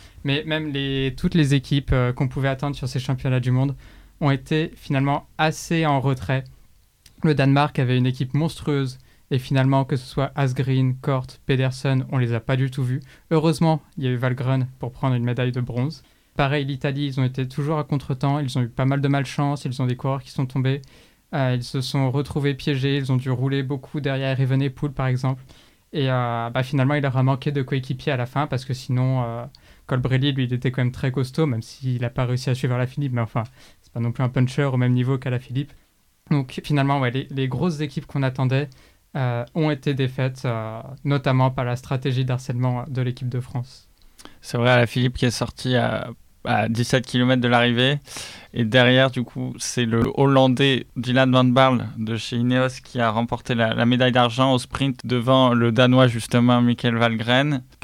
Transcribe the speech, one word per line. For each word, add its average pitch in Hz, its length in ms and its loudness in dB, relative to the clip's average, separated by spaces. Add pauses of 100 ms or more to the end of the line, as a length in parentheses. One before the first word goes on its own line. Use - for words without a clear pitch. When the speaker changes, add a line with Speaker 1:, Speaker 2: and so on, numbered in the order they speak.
(240)
Speaker 1:
Mais 143 220 0
même 156 260 -4
les, 135 440 -2
toutes 180 180 -2
les 143 200 4
équipes, 139 380 0
euh, 123 200 2
qu'on 127 160 0
pouvait 135 200 -2
attendre 139 280 -4
sur 131 120 -6
ces 127 120 -4
championnats 127 400 -2
du 123 100 -2
monde 131 260 0 (440)
ont 147 100 2
été 156 460 -2
finalement 143 500 -2 (100)
assez 160 480 0
en 143 160 2
retrait. 131 440 -2 (760)
Le 156 120 4
Danemark 139 440 2
avait 127 180 2
une 123 100 2
équipe 127 280 -2
monstrueuse, 143 640 -2 (320)
et 135 80 0
finalement, 135 460 2
que 139 120 -2
ce 127 100 -6
soit 135 300 -4
Asgreen, 131 600 0
Kort, 131 300 -2 (200)
Pedersen, 131 680 0
on 135 60 0
les 117 160 0
a 113 60 -2
pas 135 160 -2
du 131 140 0
tout 131 140 -4
vus. 127 160 -2 (300)
Heureusement, 160 520 2 (160)
il 139 60 -4
y - 20 0
a 127 40 0
eu 123 60 0
Valgren 127 520 0 (100)
pour 123 140 -10
prendre 131 240 0
une 120 80 0
médaille 123 260 0
de 127 100 -4
bronze. 123 440 -4 (320)
Pareil, 143 300 0
l'Italie, 143 400 -4
ils 135 120 -6
ont 131 60 2
été 131 240 -2
toujours 151 300 -2
à 147 60 -2
contretemps, 143 540 -2
ils 139 200 -4
ont 123 40 2
eu 117 60 -2
pas 131 160 -2
mal 139 160 2
de 139 80 2
malchance, 143 560 -2
ils 131 180 -6
ont 123 40 0
des 123 100 -2
coureurs 131 260 -4
qui - 80 -20
sont 139 160 -4
tombés, 131 360 -2 (520)
euh, 131 220 0
ils 123 80 -4
se 135 160 -6
sont 135 300 0
retrouvés 143 440 -2
piégés, 139 440 -2
ils 135 120 -2
ont 131 60 2
dû 131 140 -2
rouler 135 320 0
beaucoup 135 380 -6
derrière 135 380 -2
Evenepoel, 135 540 0
par 131 140 -4
exemple. 131 360 -2 (500)
Et, 135 180 0
euh, 117 400 -2
bah, 131 120 0
finalement, 131 320 0
il 147 80 0
leur 131 140 0
a 131 60 2
manqué 135 280 0
de 143 120 -2
coéquipiers 131 500 -4
à 127 60 -2
la 123 80 -4
fin, 139 200 -4
parce 127 200 -6
que 127 80 -6
sinon, 127 500 -2
euh, 117 200 -8 (420)
Colbrelli, 131 460 0
lui, 131 120 0
il 123 80 -2
était 127 180 -2
quand 127 120 -2
même 123 100 0
très - 180 -4
costaud, 135 360 -2
même 113 160 -2
s'il 123 420 -6
a 120 60 -2
pas 127 160 -2
réussi 127 240 -2
à 123 40 0
suivre 127 200 -2
Alaphilippe, 127 400 -2
mais 117 80 0
enfin, 113 220 -4 (360)
c'est - 120 -20
pas 117 80 -6
non 117 120 -2
plus 135 100 -4
un 123 60 2
puncher 131 360 0
au 131 120 0
même 123 160 2
niveau 127 240 2
qu'Alaphilippe. 127 560 -4 (580)
Donc 139 340 -2
finalement, 139 340 2
ouais, 123 140 0
les, 131 180 -6
les 135 160 -2
grosses 151 340 -2
équipes 151 260 -8
qu'on 139 180 -2
attendait, 131 440 0 (480)
euh, 123 280 -2 (100)
ont 156 160 2
été 147 240 -2
défaites, 131 500 -2
euh, 113 380 -4 (220)
notamment 139 460 2
par 131 140 -4
la 123 120 -2
stratégie 131 480 -2
d'harcèlement 123 640 -2
de 131 120 -6
l'équipe 127 280 -4
de 123 120 -4
France. - 480 -10 (540)
Speaker 2:
C'est - 160 -4
vrai, 120 120 4
Alaphilippe 123 460 4
qui - 80 -2
est 123 60 4
sorti 127 460 -2
à, 113 340 -2 (340)
à 110 240 0
dix-sept 120 380 0
kilomètres 127 340 2
de 120 80 2
l'arrivée. 120 500 4 (540)
Et 123 120 0
derrière, 127 460 6
du 127 120 -4
coup, 127 360 -8
c'est - 280 -2
le 113 160 2 (120)
Hollandais 135 720 4 (100)
Dylan 127 340 2
Van 127 140 6
Baarle 127 420 4 (100)
de 113 200 -4
chez 113 200 -6
Ineos 127 480 0
qui - 160 -6
a 113 100 2
remporté 120 440 -2
la, 113 180 2
la 117 140 2
médaille 123 260 4
d'argent 123 400 4
au 123 60 4
sprint 135 480 -4
devant 123 480 4
le 117 180 4
Danois, 127 360 6
justement, 120 520 2
Mikkel 120 360 2
Valgren. 120 640 2 (220)